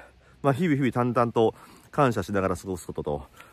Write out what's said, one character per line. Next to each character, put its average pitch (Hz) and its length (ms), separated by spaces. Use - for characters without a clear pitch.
ま 143 100
あ、 - 20
日 147 140
々 147 100
日 143 60
々 123 100
淡 123 200
々 117 200
と 113 200
感 135 220
謝 101 100
し 104 100
な 98 100
が 95 40
ら 92 100
過 - 80
ご 95 120
す - 100
こ - 60
と 78 100
と、 73 240